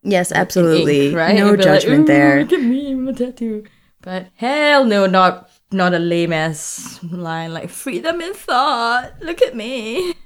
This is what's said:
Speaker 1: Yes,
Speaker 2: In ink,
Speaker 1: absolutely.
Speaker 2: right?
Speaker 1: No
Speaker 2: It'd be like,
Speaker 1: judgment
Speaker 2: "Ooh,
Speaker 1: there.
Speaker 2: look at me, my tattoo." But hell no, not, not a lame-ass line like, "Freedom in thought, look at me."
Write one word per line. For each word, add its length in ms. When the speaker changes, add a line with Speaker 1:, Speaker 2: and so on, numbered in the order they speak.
Speaker 1:
Yes, 300
Speaker 2:
In 60
ink, 40
Speaker 1:
absolutely. 720
Speaker 2:
right? 200
Speaker 1:
No 120
Speaker 2:
It'd 120
be 60
like, 160
Speaker 1:
judgment 220
Speaker 2:
"Ooh, 40
Speaker 1:
there. 340
Speaker 2:
look 120
at 80
me, 340
my 160
tattoo." 540
But 340
hell 500
no, 220
not, 420
not 200
a 60
lame-ass 1040
line 500
like, 160
"Freedom 520
in 120
thought, 760
look 200
at 160
me." 560